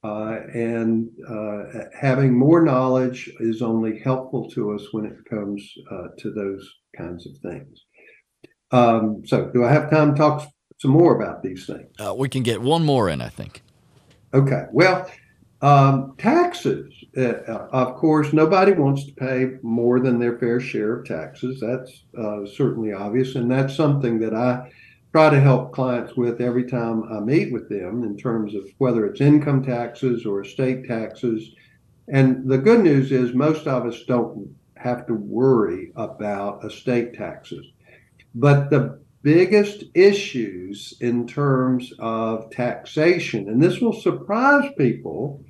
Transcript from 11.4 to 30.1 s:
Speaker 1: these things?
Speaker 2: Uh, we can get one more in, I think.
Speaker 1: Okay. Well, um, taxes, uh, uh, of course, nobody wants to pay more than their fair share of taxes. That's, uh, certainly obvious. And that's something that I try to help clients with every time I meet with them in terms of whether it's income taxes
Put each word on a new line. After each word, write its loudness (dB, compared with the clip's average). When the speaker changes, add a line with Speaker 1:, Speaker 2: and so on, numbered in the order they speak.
Speaker 1:
these -10
things? -14
Speaker 2:
Uh, -6
we -4
can -4
get -2
one 2
more 2
in, -4
I -8
think. -16
Speaker 1:
Okay. 2
Well, 0
um, 4
taxes, 0
uh, 0
uh, -4
of -2
course, 2
nobody 4
wants 2
to -18
pay -4
more 2
than 2
their -2
fair 0
share -4
of -16
taxes. -10
That's, -8
uh, -8
certainly -2
obvious. -4
And -2
that's 0
something 0
that -4
I -2
try 6
to 6
help 4
clients -4
with -2
every 0
time -4
I -8
meet 0
with -8
them -6
in -6
terms -4
of -8
whether 0
it's -4
income 4
taxes -4